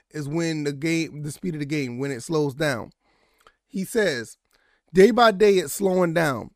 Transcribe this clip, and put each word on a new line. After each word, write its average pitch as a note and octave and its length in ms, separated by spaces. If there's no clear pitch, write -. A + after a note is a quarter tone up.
is D3+ 160
when D#3+ 380
the C#3+ 80
game, D3+ 500
the C#3+ 100
speed F3 220
of D3+ 60
the D3 60
game, C3+ 320
when C#3 120
it A#2+ 120
slows D3+ 320
down." C#3 380
He F#3+ 160
says, D#3+ 540
"Day F#3+ 160
by A3+ 220
day, G3+ 220
it's D#3+ 180
slowing F#3 420
down. C#3+ 420